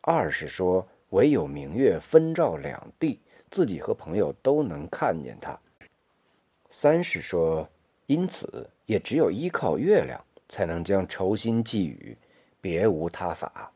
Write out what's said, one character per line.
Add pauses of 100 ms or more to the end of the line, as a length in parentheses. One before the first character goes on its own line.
二
是
说 (260)
唯
有
明
月
分
照
两
地， (280)
自
己
和
朋
友
都
能
看
见
它。 (1120)
三
是
说， (380)
因
此 (160)
也
只
有
依
靠
月
亮， (240)
才
能
将
愁
心
寄
予， (440)
别
无
他
法。